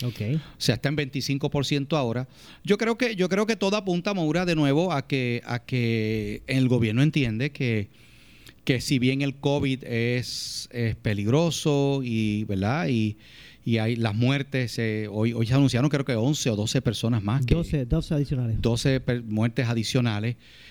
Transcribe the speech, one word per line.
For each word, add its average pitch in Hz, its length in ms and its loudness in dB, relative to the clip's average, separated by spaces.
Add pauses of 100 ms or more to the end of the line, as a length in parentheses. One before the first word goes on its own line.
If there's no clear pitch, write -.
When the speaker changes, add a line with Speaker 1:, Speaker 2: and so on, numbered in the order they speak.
Speaker 1:
Ok. 120 180 -4 (140)
Speaker 2:
O 160 40 0 (180)
sea, - 180 2
está - 140 -2
en 151 60 -2
veinticinco 139 540 -2
por 143 160 -2
ciento 143 320 -2
ahora. 127 300 -2 (360)
Yo 202 140 2
creo 226 200 0
que, 233 180 -2
yo 180 140 0
creo 196 160 0
que 220 100 0
todo 196 220 0
apunta, 196 360 -2
Maura, 170 320 0
de 175 100 2
nuevo 156 360 4
a 139 160 -2
que, 123 380 -2
a 120 140 -4
que 110 880 -2
el 131 200 2
gobierno 117 340 2
entiende 139 500 0
que, 113 380 -2 (760)
que 127 180 2
si 139 180 2
bien 131 220 2
el 139 140 -2
covid 139 500 0
es, 120 840 -4
es 117 260 -2
peligroso 139 1040 0
y, 110 400 0
¿verdad? 104 460 0
Y, 110 280 0 (480)
y 113 140 2
hay 113 180 0
las 113 180 0
muertes, 127 640 0
eh, 107 320 -2
hoy, 110 220 0
hoy 117 140 0
se 113 60 0
anunciaron 131 360 4
creo 139 160 -2
que 131 100 0
once 131 340 0
o 110 60 2
doce 107 260 0
personas 113 420 0
más 123 220 0
que 120 100 4
Speaker 1:
Doce, 156 300 -2
doce 156 280 0
adicionales. 127 480 0
Speaker 2:
doce 123 400 2
per-, 123 220 -2
muertes 113 440 0
adicionales, 117 680 0 (340)